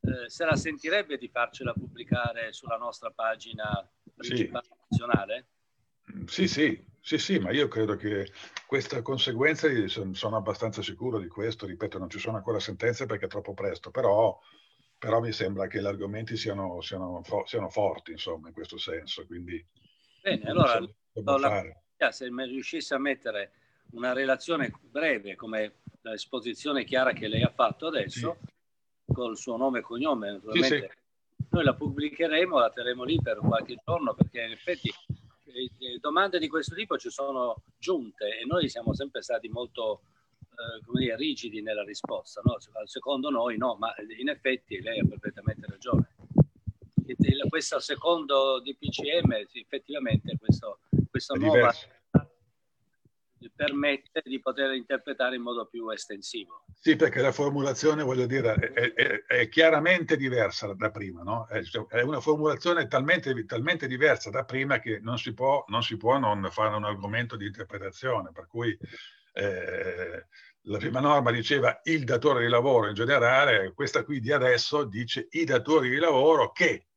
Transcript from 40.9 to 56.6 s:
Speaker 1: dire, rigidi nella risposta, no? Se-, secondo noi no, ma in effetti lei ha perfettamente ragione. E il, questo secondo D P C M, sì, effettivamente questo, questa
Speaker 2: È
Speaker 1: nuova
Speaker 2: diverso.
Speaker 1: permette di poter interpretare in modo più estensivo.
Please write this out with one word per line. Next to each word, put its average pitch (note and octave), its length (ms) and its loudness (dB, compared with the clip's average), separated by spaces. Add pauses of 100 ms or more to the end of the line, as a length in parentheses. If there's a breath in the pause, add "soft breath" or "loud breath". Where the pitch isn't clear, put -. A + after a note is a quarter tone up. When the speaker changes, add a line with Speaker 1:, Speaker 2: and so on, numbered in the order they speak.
Speaker 1:
dire, A#2 160 -2
rigidi A#2+ 440 -6
nella G#2 240 -4
risposta, G2+ 580 -10
no? A#2+ 160 0
Se-, - 120 -20 (140)
secondo C3+ 440 -6
noi A#2+ 300 -2
no, A#2+ 200 0
ma A2 160 -4 (240)
in C3 120 -4
effetti C3 500 -4
lei A2+ 200 -4
ha - 60 0
perfettamente - 600 -4
ragione. - 460 0 (920)
E - 120 -8
il, C3+ 300 4
questo D3+ 320 -2
secondo C#3 800 2
D C3 160 -8
P D3 120 -6
C - 140 -6 (200)
M, A2 240 4
sì, - 140 -14
effettivamente C3 800 -4
questo, - 400 0 (320)
questa - 240 -4
Speaker 2:
È - 40 -2
Speaker 1:
nuova - 180 4
Speaker 2:
diverso. A#2+ 320 4 (1700)
Speaker 1:
permette C#3+ 720 -2
di B2+ 160 -6
poter C3+ 320 0
interpretare C3 640 -2
in B2 80 -6
modo A#2+ 240 -6
più A2+ 220 -10
estensivo. G#2 760 -10 (100)